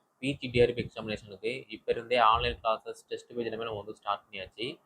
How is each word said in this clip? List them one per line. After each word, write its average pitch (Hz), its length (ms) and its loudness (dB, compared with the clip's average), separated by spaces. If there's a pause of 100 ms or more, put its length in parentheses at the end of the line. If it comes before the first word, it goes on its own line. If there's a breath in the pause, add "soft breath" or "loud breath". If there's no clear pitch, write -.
(200)
பி 139 160 -2
ஜி 131 120 -8
டி 120 140 4
ஆர் 120 120 6
பி 120 80 -4
எக்ஸாமினேஷனுக்கு 110 880 -6
இப்ப 110 240 -6
இருந்தே 120 260 0
ஆன்லைன் 117 460 6
கிளாஸஸ், 113 440 -2
டெஸ்ட் 117 260 -12
பேஜ் 120 120 -4
எல்லாமே 110 180 -4
நம்ம 113 140 -6
வந்து 107 180 -10
ஸ்டார்ட் 101 300 -4
பண்ணியாச்சு. 104 600 -8